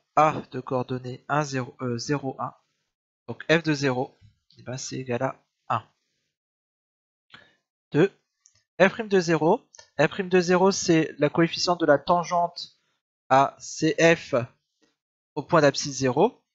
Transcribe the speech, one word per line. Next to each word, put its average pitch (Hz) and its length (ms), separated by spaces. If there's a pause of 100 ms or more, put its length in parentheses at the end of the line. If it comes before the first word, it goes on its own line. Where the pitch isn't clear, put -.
(160)
A 151 340
de 135 80
coordonnées 127 720
un, 147 160
zéro, 135 360
euh, 123 160
zéro, 135 440
un. 127 120 (760)
Donc, - 200
f 165 140
de 156 100
zéro, 135 460 (400)
eh 117 40
ben, 120 140
c'est 135 200
égal 127 260
à 135 140 (320)
un. 117 180 (2000)
Deux, 170 200 (680)
f 190 80
prime 220 200
de 196 120
zéro. 165 440 (360)
F 156 80
prime 185 200
de 185 120
zéro, 180 320
c'est 160 460
la 147 120
coefficiente 170 480
de 165 80
la 147 120
tangente 175 760 (520)
à 135 320
C - 400
F 165 340 (1040)
au 143 80
point 170 160
d'abscisse 143 380
zéro. 135 440 (120)